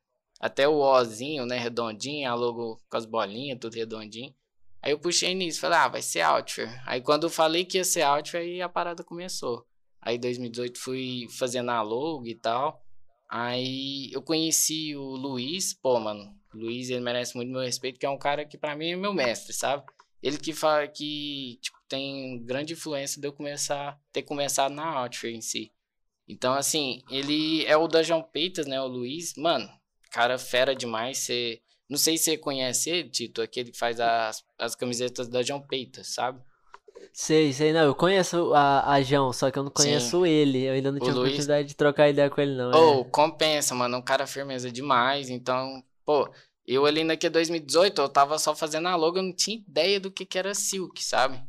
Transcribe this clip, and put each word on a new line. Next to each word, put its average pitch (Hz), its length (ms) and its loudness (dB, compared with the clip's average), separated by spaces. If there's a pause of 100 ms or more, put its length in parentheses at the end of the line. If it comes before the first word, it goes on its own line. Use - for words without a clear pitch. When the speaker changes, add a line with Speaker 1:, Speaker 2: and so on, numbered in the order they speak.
(400)
Speaker 1:
Até 139 280 2
o 151 100 4
Ozinho, 131 640 4
né, 123 140 -4
redondinho, 120 720 -4
a 120 40 0
logo 117 540 -4
com - 80 -4
as 117 80 -2
bolinhas, 113 560 -6
tudo 113 140 -10
redondinho. 113 580 -10 (480)
Aí 135 120 -2
eu 147 80 0
puxei 175 340 0
nisso, 180 260 -4
falei, 165 180 4
"Ah, 135 100 6
vai 127 140 -4
ser - 180 -4
Outfer." 123 680 0
Aí 127 140 -4
quando 147 240 2
eu 165 60 0
falei 160 340 2
que 185 140 -2
ia 185 60 0
ser 170 180 0
Outfer, 147 400 0
aí 175 200 -8
a 175 60 -6
parada 175 340 -4
começou. 170 640 -8 (340)
Aí 117 160 -2
em 120 40 -6
dois 123 180 -4
mil 123 100 -6
e - 20 -8
dezoito 123 300 -8
fui 127 460 -8 (100)
fazendo 123 360 -2
a 117 100 2
logo 127 460 -4
e 113 80 -8
tal. 127 440 -2 (480)
Aí 131 840 -4
eu - 100 -8
conheci 156 720 0
o 143 80 -8 (140)
Luiz, 135 580 -4
pô, 127 240 2
mano, 104 340 -6 (220)
o 110 40 -16
Luiz, 123 320 -6
ele 123 100 -2
merece 123 360 -4
muito 123 140 -6
meu 127 120 -6
respeito, 127 360 -6
que - 80 -4
é 139 40 0
um 139 80 -4
cara 147 260 -2
que 147 140 -20
pra 147 180 -6
mim 160 160 -6
é 180 40 -6
meu 196 180 -4
mestre, 123 380 -2
sabe? 135 320 -4 (380)
Ele 143 160 -2
que 160 140 -6
fa-, 151 340 2
que, 147 760 -8
tipo, - 140 -10 (120)
tem 135 560 -8
grande 143 300 -6
influência 143 460 -8
de 143 60 -6
eu 143 60 -4
começar, 143 680 -6 (140)
ter 139 100 -4
começado 139 500 -2
na 147 280 -4
Outfer 120 340 -6
em 113 60 -12
si. 110 320 -8 (560)
Então, 127 260 -2
assim, 139 560 -2
ele 151 560 0
é 147 100 6
o 165 120 4
Dungeon 160 340 2
Peitas, 156 440 -4
né, 135 140 -4
o 135 60 -4
Luiz. 127 500 -6
Mano, 139 320 0 (420)
cara 120 280 2
fera 131 380 2
demais, 123 420 -4
cê, 120 420 -4 (280)
não 143 100 -4
sei 160 200 4
se - 60 0
cê 156 140 2
conhece 135 520 -2
ele, 165 200 -2
Tito, 117 320 -6
aquele 120 300 -6
que - 60 -16
faz 117 220 -2
as, 113 440 0 (140)
as 117 180 -4
camisetas 123 520 -4
da 120 120 -2
Dungeon 135 200 -2
Peitas, 131 540 -10
sabe? 127 260 -4 (720)
Speaker 2:
Sei, 156 400 4
sei, 151 200 4
não, 160 100 6
eu 139 120 6
conheço 175 600 4
a, 139 380 6
a 139 100 6
Jão, 135 300 2
só 135 180 2
que 135 80 -4
eu 139 60 -2
não 139 60 -6
Speaker 1:
Sim. - 40 -20
Speaker 2:
conheço 147 500 4
ele, 147 400 4
eu 131 100 0
ainda 135 180 0
não 143 60 -4
Speaker 1:
O - 20 -4
Speaker 2:
tive - 120 0
Speaker 1:
Luiz 123 200 2
Speaker 2:
oportunidade 147 360 0
de 147 60 -14
trocar 147 340 6
ideia 143 220 4
com 143 100 -2
ele, 143 140 2
não, 123 160 -2
Speaker 1:
Ô, 151 300 10
Speaker 2:
é. 120 100 0
Speaker 1:
compensa, 151 640 2
mano, 123 220 0
é - 20 -2
um 123 40 -6
cara 135 240 2
firmeza 131 440 -6
demais, 131 580 2
então, 127 540 -4 (240)
pô, 143 240 4 (360)
eu 135 200 4
ali 151 180 2
naquele 160 280 0
dois 165 180 4
mil 170 100 -2
e 151 40 -16
dezoito, 165 360 4
eu 139 80 2
tava 143 300 4
só 151 160 0
fazendo 156 340 -2
a 185 80 0
logo, 170 220 2
eu 190 60 -2
não 185 100 -6
tinha 202 220 -2
ideia 185 440 0
do 190 100 -8
que 190 140 -12
que 185 140 -6
era 196 160 -4
Silk, - 500 -4
sabe? 131 440 0